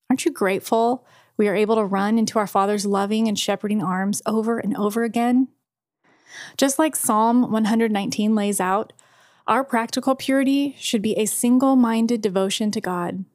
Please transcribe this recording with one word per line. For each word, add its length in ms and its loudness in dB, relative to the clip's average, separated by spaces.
Aren't 140 -2
you 60 0
grateful 760 0
we 120 2
are 60 0
able 220 2
to 80 2
run 340 0
into 200 0
our 80 2
Father's 400 0
loving 420 0
and 100 -2
shepherding 440 -2
arms 440 -2
over 320 -2
and 180 -4
over 280 -2
again? 440 0
Just 220 0
like 180 0
Psalm 540 2
one 160 0
hundred 260 2
nineteen 420 0
lays 260 0
out, 320 -2
our 180 2
practical 500 -2
purity 640 0
should 240 -2
be 140 -2
a 100 0
single-minded 920 2
devotion 520 0
to 80 -6
God, 440 -4